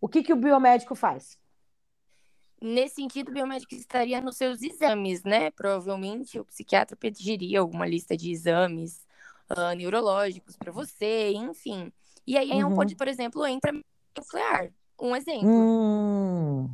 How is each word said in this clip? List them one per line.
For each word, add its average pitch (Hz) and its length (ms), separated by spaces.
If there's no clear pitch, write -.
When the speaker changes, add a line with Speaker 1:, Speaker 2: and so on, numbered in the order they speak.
Speaker 1:
O 214 80
que 320 140
que 330 100
o 311 40
biomédico 247 580
faz? 160 440
Speaker 2:
Nesse 240 340
sentido, 277 340
o - 40
biomédico 269 400
estaria 247 460
nos 254 160
seus 254 260
exames, 208 600
né? 202 260
Provavelmente 196 880
o 208 60
psiquiatra - 500
pediria 196 680
alguma 170 260
lista 170 300
de 165 140
exames, 165 680
ah, 175 260
neurológicos 196 840
pra - 120
você, 214 640
enfim. 208 580
E 254 100
aí 269 160
é 202 120
um 190 60
Speaker 1:
Uhum. 196 60
Speaker 2:
pode, 196 200
por 269 120
exemplo, 254 380
entra 269 260
nuclear. - 540
Um 247 160
exemplo. 269 320
Speaker 1:
Hum, 208 1300